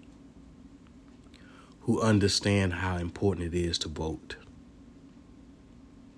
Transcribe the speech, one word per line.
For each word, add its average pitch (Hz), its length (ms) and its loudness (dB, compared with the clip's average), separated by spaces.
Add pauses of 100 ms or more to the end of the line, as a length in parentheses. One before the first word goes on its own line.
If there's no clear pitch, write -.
(1800)
who 113 180 0
understand 101 760 4
how 92 220 -2
important 87 580 -2
it 90 40 0
is 85 200 0
to - 100 -6
vote, 78 480 -8 (1800)